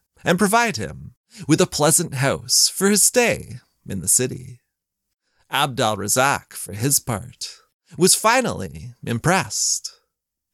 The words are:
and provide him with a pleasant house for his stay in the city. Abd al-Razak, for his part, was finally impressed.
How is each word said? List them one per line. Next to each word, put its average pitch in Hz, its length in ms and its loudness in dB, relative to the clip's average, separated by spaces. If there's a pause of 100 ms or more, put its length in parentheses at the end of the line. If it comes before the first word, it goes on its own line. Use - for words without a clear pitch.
(220)
and 175 160 2
provide 214 380 2
him 73 380 -10 (340)
with 170 140 4
a - 40 2
pleasant 156 500 0
house 120 520 0
for - 220 0
his - 120 4
stay 175 580 0 (280)
in 98 120 -6
the 85 80 -8
city. 120 520 -2 (880)
Abd 131 300 -2
al-Razak, 107 720 0
for - 220 -14
his 127 260 0
part, - 560 -10 (400)
was 180 180 4
finally 156 760 0 (100)
impressed. 123 880 -2 (640)